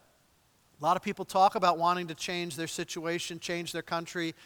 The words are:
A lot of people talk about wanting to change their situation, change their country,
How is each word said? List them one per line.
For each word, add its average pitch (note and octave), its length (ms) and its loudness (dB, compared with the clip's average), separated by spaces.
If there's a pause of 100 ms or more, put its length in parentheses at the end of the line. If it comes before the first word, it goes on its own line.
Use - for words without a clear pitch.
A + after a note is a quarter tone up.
(800)
A - 20 -12
lot F3 140 4
of - 60 -6
people G3 200 -4
talk G3 320 6
about F3+ 220 4
wanting F3 300 2
to D#3+ 80 -8
change F3 420 -4
their D#3+ 100 -4
situation, E3+ 720 -4
change E3+ 320 -4
their E3 100 -6
country, E3+ 540 -4 (100)